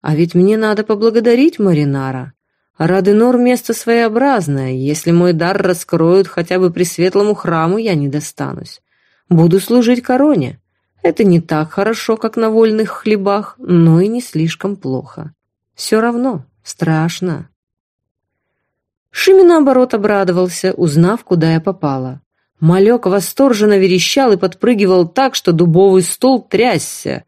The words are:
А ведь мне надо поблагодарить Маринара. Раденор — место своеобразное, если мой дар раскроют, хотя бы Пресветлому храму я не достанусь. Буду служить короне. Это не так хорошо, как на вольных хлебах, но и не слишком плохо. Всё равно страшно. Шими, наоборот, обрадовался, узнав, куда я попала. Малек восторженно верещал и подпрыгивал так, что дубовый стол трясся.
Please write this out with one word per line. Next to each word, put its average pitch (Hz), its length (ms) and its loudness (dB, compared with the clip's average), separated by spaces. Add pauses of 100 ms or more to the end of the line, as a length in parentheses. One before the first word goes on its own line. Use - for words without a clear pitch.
А 151 140 -4
ведь 170 180 -2
мне 190 240 2
надо 214 260 -2
поблагодарить 233 760 0
Маринара. 139 760 -2 (440)
Раденор — 202 600 2
место 247 360 0
своеобразное, 226 960 -2
если 143 400 -4
мой 175 220 4
дар 170 280 -2
раскроют, 180 680 0
хотя 180 320 -4
бы 180 120 0
Пресветлому 185 640 -2
храму 170 420 -2
я 226 160 -4
не 143 140 -2
достанусь. 139 760 -10 (480)
Буду 170 300 4
служить 240 420 0
короне. 254 580 0 (440)
Это 226 200 0
не 175 180 4
так 156 300 -4
хорошо, 220 460 -4
как 220 200 -6
на 226 120 0
вольных 220 400 0
хлебах, 202 680 -4
но 170 440 4
и 196 60 0
не 233 140 -4
слишком 165 540 -6
плохо. 143 580 -10 (400)
Всё - 280 -2
равно 240 440 -4 (180)
страшно. 165 840 -4 (1600)
Шими, 381 320 4
наоборот, 269 520 4
обрадовался, 185 800 -2
узнав, 175 500 0
куда 160 300 0
я 165 60 2
попала. 139 600 -6 (380)
Малек 196 480 2
восторженно 208 680 2
верещал 190 540 2
и 196 60 2
подпрыгивал 190 720 0
так, 262 280 -2
что - 160 -2
дубовый 180 520 4
стол 254 380 0
трясся. - 840 -4